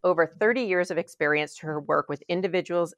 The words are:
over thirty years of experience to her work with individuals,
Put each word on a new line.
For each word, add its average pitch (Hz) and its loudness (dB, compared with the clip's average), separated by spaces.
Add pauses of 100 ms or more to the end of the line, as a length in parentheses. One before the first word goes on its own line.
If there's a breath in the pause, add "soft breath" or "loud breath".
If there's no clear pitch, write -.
over 170 4
thirty 226 0
years 180 0
of 160 0
experience 151 -2
to 160 -14
her 156 -4
work 147 0
with 147 -8
individuals, 175 -2